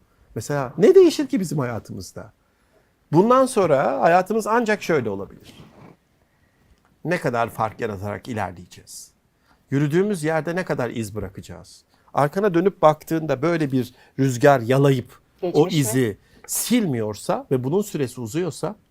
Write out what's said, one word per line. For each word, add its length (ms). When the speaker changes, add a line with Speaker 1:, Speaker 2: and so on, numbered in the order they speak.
Speaker 1:
Mesela 420
ne 180
değişir 320
ki 120
bizim 200
hayatımızda? 720
Bundan 340
sonra 560
hayatımız 460
ancak 360
şöyle 260
olabilir. 440
Ne 140
kadar 300
fark 320
yaratarak 460
ilerleyeceğiz? 840
Yürüdüğümüz 520
yerde 320
ne 100
kadar 240
iz 260
bırakacağız? 680
Arkana 400
dönüp 280
baktığında 600
böyle 300
bir 220
rüzgar 400
yalayıp 600
o 60
Speaker 2:
Geçmiş 260
mi? 60
Speaker 1:
izi 380
silmiyorsa 1040
ve 120
bunun 180
süresi 400
uzuyorsa 540